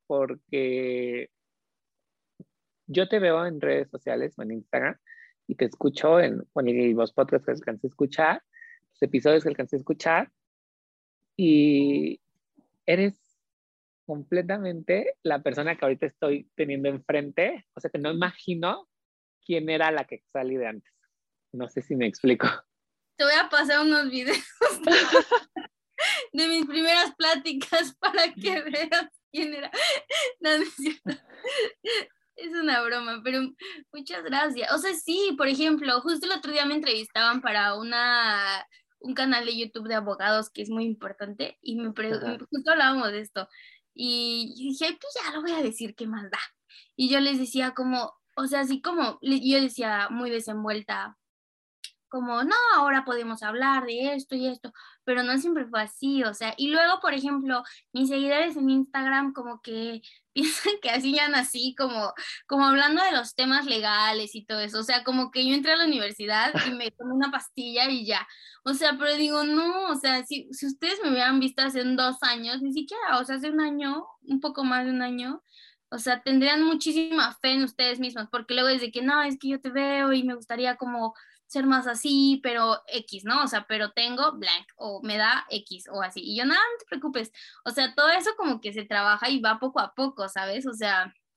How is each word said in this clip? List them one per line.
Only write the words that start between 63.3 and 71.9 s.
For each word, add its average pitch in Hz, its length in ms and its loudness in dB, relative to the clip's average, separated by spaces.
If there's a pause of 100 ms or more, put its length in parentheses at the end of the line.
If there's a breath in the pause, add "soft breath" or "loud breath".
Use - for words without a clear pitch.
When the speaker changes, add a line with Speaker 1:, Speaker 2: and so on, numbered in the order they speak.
Speaker 2:
temas 262 300 2
legales 214 680 0
y 220 100 -14
todo 214 160 -6
eso, 208 200 -6
o - 20 -2
sea, 247 220 -2
como 254 260 0
que 254 160 0
yo 269 80 4
entré 294 180 2
a 320 40 4
la 339 100 4
universidad 214 720 0
y 254 120 -2
me 240 180 -6
tomé 247 240 -8
una 269 160 2
pastilla 254 580 -2
y 254 180 -2
ya, 196 200 -2 (380 loud breath)
o 269 100 -2
sea, 294 240 2
pero 294 160 0
digo, 294 300 0
no, 339 420 0
o 320 80 0
sea, 262 320 0
si, 285 260 -8
si 277 140 -8
ustedes 330 380 -4
me 294 80 2
hubieran 254 280 2
visto 262 220 0
hace 262 200 -2
un, 254 140 0